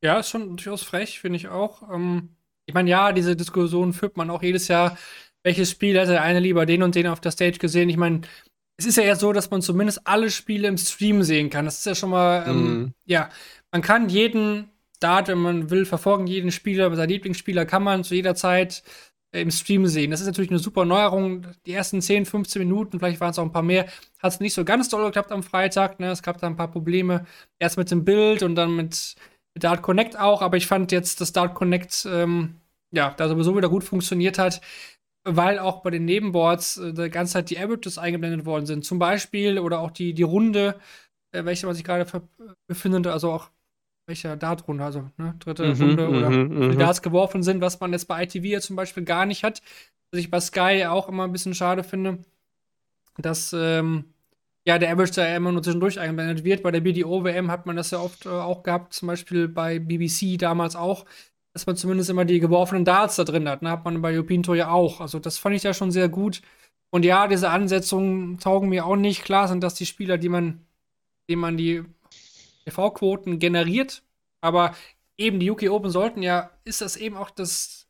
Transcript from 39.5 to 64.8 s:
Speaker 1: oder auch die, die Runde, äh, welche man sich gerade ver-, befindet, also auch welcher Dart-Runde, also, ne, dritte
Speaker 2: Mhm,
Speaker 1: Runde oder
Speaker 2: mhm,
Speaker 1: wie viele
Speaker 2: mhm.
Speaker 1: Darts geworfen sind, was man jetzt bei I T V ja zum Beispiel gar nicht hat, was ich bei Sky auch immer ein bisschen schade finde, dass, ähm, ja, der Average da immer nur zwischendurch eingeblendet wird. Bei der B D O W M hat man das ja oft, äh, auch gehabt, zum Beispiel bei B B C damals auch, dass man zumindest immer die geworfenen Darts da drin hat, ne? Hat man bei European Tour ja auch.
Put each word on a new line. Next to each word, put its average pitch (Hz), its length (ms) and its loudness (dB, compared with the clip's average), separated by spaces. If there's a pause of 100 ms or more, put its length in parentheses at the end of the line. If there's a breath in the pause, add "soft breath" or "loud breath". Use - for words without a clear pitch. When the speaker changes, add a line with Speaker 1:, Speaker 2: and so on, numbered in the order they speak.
Speaker 1:
oder 170 220 -2
auch 165 100 -6
die, 175 240 -6
die 165 80 2
Runde, 202 580 2 (520 loud breath)
äh, 175 120 -6
welche 175 220 -4
man 175 80 -2
sich 165 100 -10
gerade 175 220 0
ver-, 175 220 -10 (400)
befindet, 180 400 0
also 165 240 -2
auch - 180 -8 (580)
welcher 160 280 -10
Dart-Runde, 160 480 -4
also, 139 320 -8
ne, 165 240 -6
dritte 160 260 -4
Speaker 2:
Mhm, 139 160 2
Speaker 1:
Runde 156 260 4
oder 127 220 2
Speaker 2:
mhm, 131 200 4
Speaker 1:
wie 160 40 -6
viele 131 200 4
Speaker 2:
mhm. 131 40 2
Speaker 1:
Darts 175 240 4
geworfen 185 400 2
sind, 185 180 2
was 180 200 -2
man 180 100 -4
jetzt 175 160 -4
bei 170 160 -4
I 180 60 -4
T 185 120 -8
V 175 60 -6
ja 202 140 -2
zum 196 160 -10
Beispiel 185 260 -6
gar 175 240 2
nicht 202 160 -4
hat, 214 200 -2 (500 loud breath)
was 175 80 -2
ich 175 100 -6
bei 175 80 2
Sky 185 500 2
auch 196 200 -2
immer 190 160 -4
ein 180 80 -4
bisschen 180 220 -6
schade 180 280 0
finde, 190 360 -4 (1000)
dass, 160 340 -6
ähm, 160 520 0 (600)
ja, 170 140 6
der 165 140 2
Average 180 220 2
da 170 200 2
immer 175 160 0
nur 175 140 -2
zwischendurch 175 340 0
eingeblendet 160 460 -4
wird. 190 180 2
Bei 180 80 0
der 165 120 0
B 180 100 2
D 170 120 0
O 175 200 -2
W 180 80 0
M 180 180 -2
hat 175 160 -6
man 180 80 -6
das 165 160 -6
ja 180 80 -4
oft, 180 280 -8
äh, - 20 -12
auch 175 340 -4
gehabt, 180 300 -4
zum - 160 -8
Beispiel 175 400 -2
bei 165 320 -4
B 165 180 -4
B 170 80 0
C 180 300 -2
damals 170 400 0
auch, 185 280 -4 (480 loud breath)
dass - 140 -8
man 185 80 0
zumindest 180 340 -2
immer 180 160 2
die 175 140 4
geworfenen 175 460 4
Darts 196 320 4
da 175 80 2
drin 156 240 -2
hat, 139 140 -4
ne? 165 100 -4
Hat 165 120 -8
man 165 180 -4
bei 165 120 0
European 170 300 0
Tour 175 100 2
ja 165 160 2
auch. 175 300 2